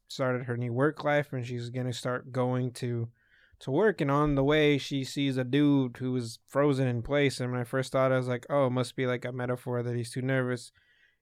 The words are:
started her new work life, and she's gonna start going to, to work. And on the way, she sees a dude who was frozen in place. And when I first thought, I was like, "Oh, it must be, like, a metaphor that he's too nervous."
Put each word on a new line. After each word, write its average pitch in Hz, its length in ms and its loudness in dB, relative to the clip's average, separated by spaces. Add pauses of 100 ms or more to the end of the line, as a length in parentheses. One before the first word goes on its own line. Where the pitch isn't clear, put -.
started 127 360 -2
her 120 120 -4
new 120 160 -4
work 143 320 0
life, 147 280 0
and 123 140 -6
she's 120 240 -6
gonna 127 220 -4
start 127 400 -6
going 127 400 0
to, 120 360 -4 (500)
to - 120 -8
work. 185 300 2
And 139 100 2
on 147 260 4
the 135 80 4
way, 147 340 4
she 135 260 -4
sees 139 320 -2
a 131 80 0
dude 135 540 4
who 131 140 -4
was 120 340 -6
frozen 135 420 2
in 120 140 -2
place. 139 380 0
And 123 120 -4
when 123 80 -2
I 120 40 -2
first 131 280 -4
thought, 131 200 4
I 131 40 4
was 127 120 0
like, 123 200 -4
"Oh, 143 180 2
it 123 40 2
must 123 260 -2
be, 131 100 0
like, 123 180 -2
a 127 80 -6
metaphor 123 500 -4
that 120 140 -4
he's 117 160 -4
too 131 100 -4
nervous." 127 500 -2 (500)